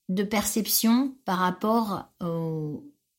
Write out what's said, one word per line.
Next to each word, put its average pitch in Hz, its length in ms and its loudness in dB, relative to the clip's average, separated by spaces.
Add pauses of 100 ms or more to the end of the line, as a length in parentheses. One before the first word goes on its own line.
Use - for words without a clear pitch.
de 190 140 0
perception 226 1000 2
par 180 140 0
rapport 202 640 0 (160)
aux 160 680 -4 (300)